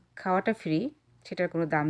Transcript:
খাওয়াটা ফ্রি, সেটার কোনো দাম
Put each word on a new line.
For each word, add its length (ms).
খাওয়াটা 380
ফ্রি, 260
সেটার 240
কোনো 160
দাম 240